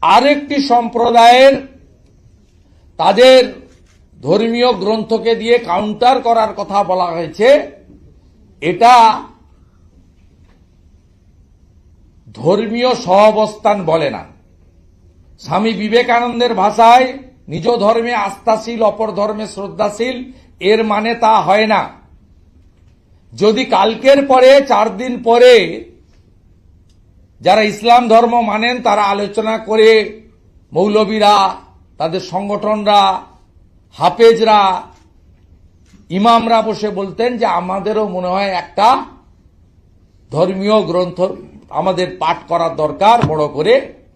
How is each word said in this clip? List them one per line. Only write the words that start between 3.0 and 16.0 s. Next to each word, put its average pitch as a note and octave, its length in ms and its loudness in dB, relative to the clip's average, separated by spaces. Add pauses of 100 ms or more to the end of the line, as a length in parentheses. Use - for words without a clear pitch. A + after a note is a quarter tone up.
ধর্মীয় A3+ 520 -2
গ্রন্থকে A3 640 -4
দিয়ে A3+ 220 0
কাউন্টার G#3+ 640 -2
করার A3+ 320 0
কথা G3+ 300 -4
বলা F#3 220 -2
হয়েছে, F#3 680 0 (880)
এটা A3+ 640 4 (3000)
ধর্মীয় A3 600 -2
সহাবস্থান G#3 920 0
বলে D#3+ 240 -2
না। F#2 160 -12 (1120)
স্বামী G#3 340 -4
বিবেকানন্দের A#3 800 -2